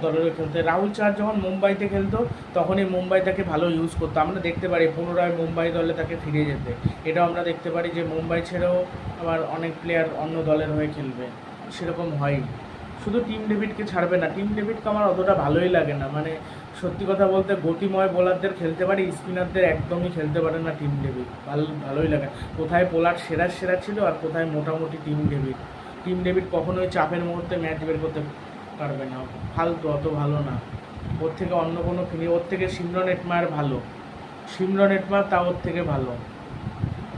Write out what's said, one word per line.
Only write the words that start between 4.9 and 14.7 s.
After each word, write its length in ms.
পুনরায় 420
মুম্বাই 340
দলে 220
তাকে 300
ফিরে 220
যেতে, 260
এটাও 200
আমরা 140
দেখতে 260
পারি 280
যে 60
মুম্বাই 460
ছেড়েও 360
আবার 180
অনেক 240
প্লেয়ার 260
অন্য 180
দলের 300
হয়ে 200
খেলবে, 300
সেরকম 440
হয়। 240
শুধু 240
টিম 220
ডেভিডকে 420
ছাড়বে 260
না, 180
টিম 120
ডেভিডকে 320